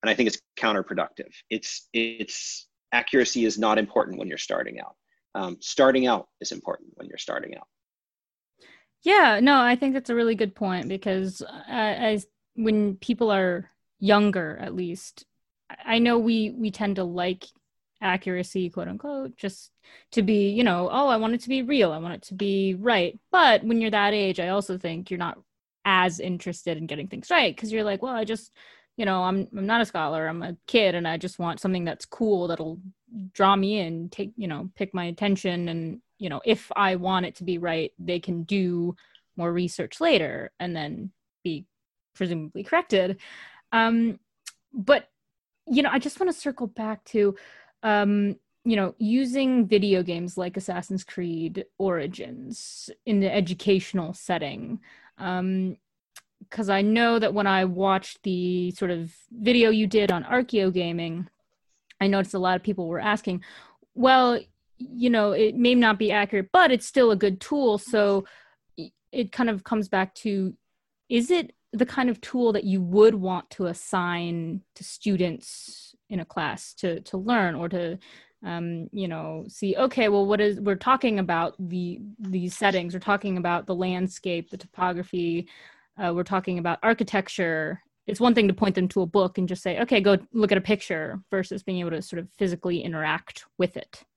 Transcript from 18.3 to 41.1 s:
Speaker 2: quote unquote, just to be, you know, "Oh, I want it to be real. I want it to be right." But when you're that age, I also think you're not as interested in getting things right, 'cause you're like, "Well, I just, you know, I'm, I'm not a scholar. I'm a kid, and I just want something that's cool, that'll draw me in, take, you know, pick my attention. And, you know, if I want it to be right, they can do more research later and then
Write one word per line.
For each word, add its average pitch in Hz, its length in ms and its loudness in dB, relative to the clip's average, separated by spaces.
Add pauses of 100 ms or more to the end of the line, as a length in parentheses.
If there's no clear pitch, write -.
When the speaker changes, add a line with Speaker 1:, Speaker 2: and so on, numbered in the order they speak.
Speaker 2:
quote 175 200 -8
unquote, 269 480 -10
just - 340 -12 (400)
to 233 100 0
be, 202 280 4
you 226 160 2
know, 180 260 2
"Oh, 277 160 2
I 254 80 4
want 220 180 0
it 240 100 -2
to 240 60 -12
be 269 120 0
real. 233 320 2
I 156 40 -6
want 170 180 -8
it - 80 -16
to - 100 -14
be 196 400 0
right." 190 440 2 (140)
But 294 320 6
when 233 160 2
you're 220 120 0
that 208 220 2
age, 196 280 0
I 175 80 -2
also 190 280 -2
think 170 320 -8
you're 185 80 -6
not 170 220 -6 (460)
as 185 340 2
interested 175 580 -6
in 156 80 -8
getting 160 220 -8
things - 240 -8
right, 247 240 2
'cause 214 160 -8
you're 220 140 -2
like, 196 160 -4
"Well, 254 120 -6
I 220 120 -4
just, 214 260 -8 (460)
you 233 80 -2
know, 190 180 0
I'm, 190 320 0
I'm 196 100 -4
not 226 140 2
a 226 60 2
scholar. 160 420 -4
I'm 165 160 -6
a 175 140 -8 (100)
kid, 208 260 4
and 170 140 -2
I 165 80 -4
just 175 240 -8
want 170 220 -4
something 185 240 -2
that's - 200 -8
cool, 202 440 0
that'll 165 320 -6 (500)
draw 196 240 4
me 202 240 0
in, 165 300 -6
take, 202 260 -10
you 208 140 -8
know, 160 260 -8
pick 196 180 -6
my 180 120 -4
attention. 175 640 -2
And, 165 320 -6 (180)
you 190 100 -6
know, 139 160 -8
if 220 300 0
I 190 220 2
want 180 280 0
it - 120 -10
to 185 60 -12
be 175 140 -2
right, 165 400 -2
they 175 220 -4
can 170 240 -4
do 180 520 0 (400)
more 170 160 -2
research 175 480 -4
later 247 600 0
and 175 160 -6
then 156 360 -8 (320)